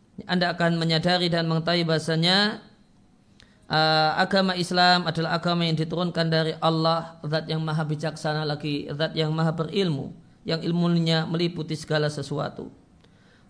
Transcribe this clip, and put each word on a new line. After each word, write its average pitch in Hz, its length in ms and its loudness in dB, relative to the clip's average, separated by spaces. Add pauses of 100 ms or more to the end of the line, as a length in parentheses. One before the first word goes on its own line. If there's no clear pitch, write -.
(220)
Anda 175 320 0
akan 170 240 2
menyadari 165 480 2
dan 165 240 0
mengetahui 165 320 0
bahasanya, 165 800 2 (1040)
eh, 156 480 2
agama 190 400 2
Islam 180 560 2
adalah 165 240 -2
agama 170 320 0
yang 160 80 0
diturunkan 165 560 -2
dari 160 320 2
Allah, 160 640 0
zat 156 240 -2
yang 160 80 -2
maha 160 240 -2
bijaksana 156 640 -4
lagi, 147 480 -4
zat 156 240 -4
yang 156 160 0
maha 160 160 2
berilmu, 160 640 -2 (320)
yang 160 160 -2
ilmunya 170 640 2
meliputi 165 480 -4
segala 151 320 -2
sesuatu. 147 640 -6 (800)